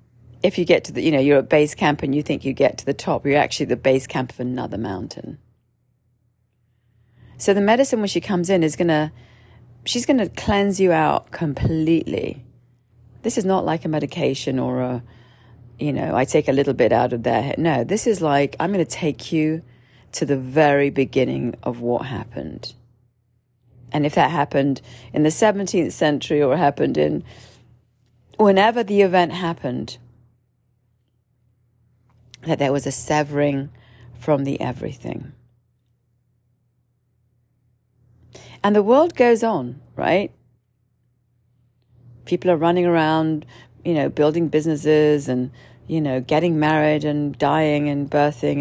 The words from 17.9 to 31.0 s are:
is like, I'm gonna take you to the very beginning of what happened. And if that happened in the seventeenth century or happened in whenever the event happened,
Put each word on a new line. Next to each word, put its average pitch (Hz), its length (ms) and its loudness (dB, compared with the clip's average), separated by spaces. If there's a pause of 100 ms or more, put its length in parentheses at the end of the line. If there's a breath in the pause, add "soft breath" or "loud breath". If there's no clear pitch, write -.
is 208 160 0
like, 143 360 0
I'm 175 140 -2
gonna 185 120 0
take - 480 -6
you 156 300 0 (500 soft breath)
to - 120 -2
the 139 120 0
very 143 520 2
beginning 127 760 -2
of 120 180 -8
what 120 260 -2
happened. - 680 -12 (1160)
And 147 140 0
if 151 80 -2
that 147 160 4
happened 143 500 0 (320 loud breath)
in 151 120 2
the 156 60 4
seventeenth 190 640 0
century 147 500 0
or 139 140 2
happened 143 400 0
in 151 260 0 (1120 loud breath)
whenever 214 460 4
the 202 200 2
event 180 300 4
happened, 165 640 -6 (2500)